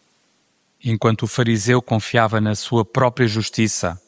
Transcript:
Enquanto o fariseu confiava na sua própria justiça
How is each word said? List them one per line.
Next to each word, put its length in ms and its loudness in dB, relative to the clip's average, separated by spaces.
Enquanto 400 0
o 20 -2
fariseu 560 2
confiava 580 0
na 140 0
sua 300 -2
própria 420 0
justiça 800 -2